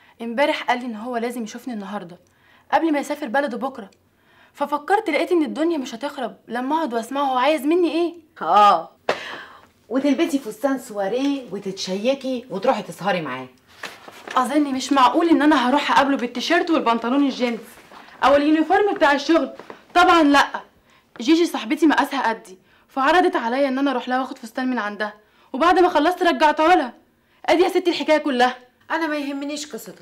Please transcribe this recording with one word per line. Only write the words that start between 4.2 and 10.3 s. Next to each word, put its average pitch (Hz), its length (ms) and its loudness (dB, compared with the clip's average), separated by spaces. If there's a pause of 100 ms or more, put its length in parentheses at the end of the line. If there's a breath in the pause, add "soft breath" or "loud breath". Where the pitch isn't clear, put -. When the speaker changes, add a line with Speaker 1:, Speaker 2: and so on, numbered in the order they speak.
Speaker 1:
ففكرت 294 580 -2
لقيت 320 220 0
ان 339 100 2
الدنيا 294 360 -2
مش 247 160 -8
هتخرب 262 420 -8 (120)
لما 262 280 -4
اقعد 294 180 -2
واسمعه 240 280 -4
هو 269 160 0
عايز 277 240 2
مني 330 300 2
ايه. 339 220 -2 (280)
Speaker 2:
اه، 185 480 4 (1000 loud breath)
وتلبسي 277 500 0